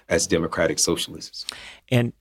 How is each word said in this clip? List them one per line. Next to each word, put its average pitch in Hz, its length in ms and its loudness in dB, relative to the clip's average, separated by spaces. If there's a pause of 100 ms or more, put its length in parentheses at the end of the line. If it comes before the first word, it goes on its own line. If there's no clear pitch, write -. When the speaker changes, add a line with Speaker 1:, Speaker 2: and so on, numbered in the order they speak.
Speaker 1:
as 82 200 0
democratic 82 500 2
socialists. - 680 -2 (460)
Speaker 2:
And 120 300 4